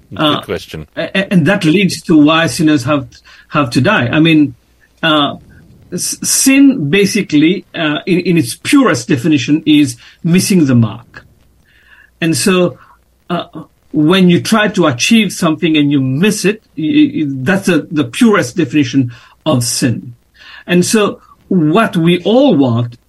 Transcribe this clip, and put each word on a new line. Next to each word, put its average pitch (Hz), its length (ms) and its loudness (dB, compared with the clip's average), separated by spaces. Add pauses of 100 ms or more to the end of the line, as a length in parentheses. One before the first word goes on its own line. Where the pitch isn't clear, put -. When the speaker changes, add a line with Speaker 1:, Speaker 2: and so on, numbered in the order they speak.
(120)
Speaker 1:
good 92 80 -12
Speaker 2:
Uh, 151 220 -4
Speaker 1:
question. 82 540 -10
Speaker 2:
a-, - 60 -8 (160)
a-, 196 160 -4
and 165 140 2
that 202 180 0
leads 180 380 0
to 160 140 2
why 160 300 4
sinners 151 380 0
have, 101 240 -4 (400)
have 143 220 -2
to 127 100 0
die. 180 260 0
I 156 120 -2
mean, 156 360 2 (480)
uh, 151 340 -2 (540)
s-, - 260 -8 (100)
sin 269 600 2
basically, 190 840 0
uh, 151 320 -4
in, 180 160 0
in 170 160 0
its 131 180 -2
purest - 520 0
definition, 147 580 0
is 147 320 2 (260)
missing 175 420 2
the 131 100 2
mark. 110 500 -4 (960)
And 160 140 -2
so, 180 420 0 (520)
uh, 175 180 -8 (440)
when 180 380 4
you 170 120 4
try 214 260 0
to 180 180 0
achieve 180 460 0
something 160 460 -2
and 143 140 2
you 143 100 0
miss 143 440 -2
it, - 160 -2 (160)
y-, 151 380 2
y-, 156 120 -2
that's 135 420 -4
a, 160 140 0
the 147 200 -4
purest 202 540 0
definition 135 540 -2 (340)
of 135 180 0
sin. 120 500 -6 (540)
And 180 180 2
so - 360 -2 (260)
what 185 500 0
we 175 260 2
all 240 320 2
want 120 420 -2 (120)